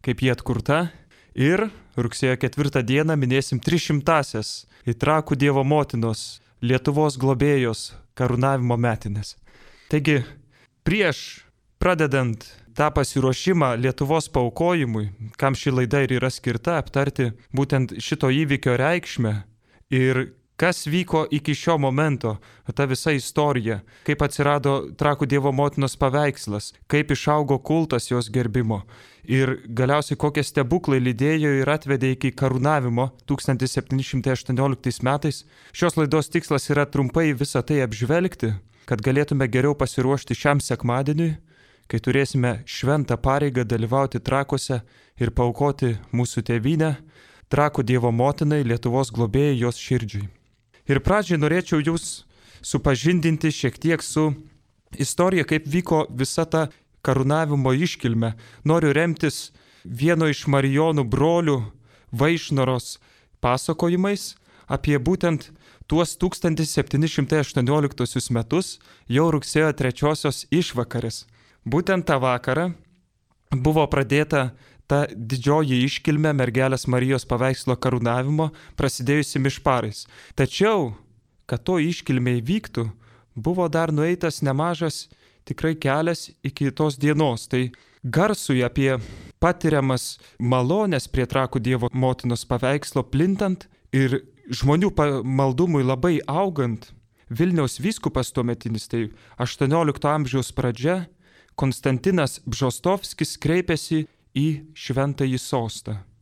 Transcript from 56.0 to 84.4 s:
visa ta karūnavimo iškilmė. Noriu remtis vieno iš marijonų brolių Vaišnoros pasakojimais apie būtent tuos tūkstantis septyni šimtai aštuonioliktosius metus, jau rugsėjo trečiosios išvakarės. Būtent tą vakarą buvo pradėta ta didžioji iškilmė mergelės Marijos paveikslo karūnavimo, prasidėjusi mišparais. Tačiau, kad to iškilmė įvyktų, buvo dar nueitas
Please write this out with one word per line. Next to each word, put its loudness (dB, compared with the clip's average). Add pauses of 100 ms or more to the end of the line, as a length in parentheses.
visa -2
ta 0 (380)
karūnavimo 2
iškilmė. -2 (320)
Noriu 4
remtis -2 (340)
vieno 2
iš -2
marijonų 2
brolių 2 (520)
Vaišnoros 0 (460)
pasakojimais 0 (340)
apie 0
būtent 0 (360)
tuos 0
tūkstantis 0
septyni 0
šimtai 0
aštuonioliktosius 0
metus, -2 (280)
jau 4
rugsėjo 2
trečiosios -2
išvakarės. -2 (400)
Būtent 0
tą 2
vakarą 0 (800)
buvo 4
pradėta 2 (420)
ta 4
didžioji 0
iškilmė 0
mergelės 0
Marijos 2
paveikslo 0
karūnavimo, 0 (240)
prasidėjusi -2
mišparais. -2 (320)
Tačiau, 2 (580)
kad -6
to 0
iškilmė 0
įvyktų, -4 (460)
buvo -2
dar 0
nueitas 0